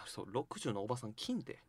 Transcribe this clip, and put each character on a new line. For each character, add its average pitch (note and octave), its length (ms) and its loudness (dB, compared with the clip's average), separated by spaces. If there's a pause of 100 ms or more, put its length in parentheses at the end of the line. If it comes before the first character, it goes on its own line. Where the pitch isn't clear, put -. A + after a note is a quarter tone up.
そ - 180 -4
う、 - 60 -6
六 B2 300 0
十 A#2+ 140 2
の G2+ 80 2
お G#2 60 2
ば B2 100 4
さ A#2+ 100 -4
ん、 G#2+ 60 -4
金 A#3+ 260 2
で。 - 300 -4